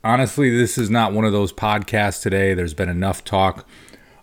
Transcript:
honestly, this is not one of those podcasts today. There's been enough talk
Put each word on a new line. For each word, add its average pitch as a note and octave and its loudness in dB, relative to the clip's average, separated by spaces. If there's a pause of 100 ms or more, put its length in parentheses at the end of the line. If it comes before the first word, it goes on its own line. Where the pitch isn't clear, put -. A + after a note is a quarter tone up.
honestly, B2 2
this A#2+ 2
is A2 0
not A2 2
one A2 2
of G#2+ 2
those G2+ 0
podcasts G#2 -2
today. G2 0
There's F2 -4
been F2+ -2
enough F#2 -2
talk F#2+ 0 (560)